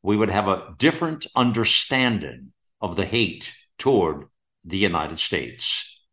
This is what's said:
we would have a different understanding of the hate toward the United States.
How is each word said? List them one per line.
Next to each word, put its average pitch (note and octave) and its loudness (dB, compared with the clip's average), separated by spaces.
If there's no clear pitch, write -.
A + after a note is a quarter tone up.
we G2+ 2
would G#2 2
have G2+ 0
a - -2
different D#3+ 0
understanding A#2 2
of F2 -6
the G2 0
hate G#2 -2
toward E2 2
the F2 -6
United E2+ 0
States. - -6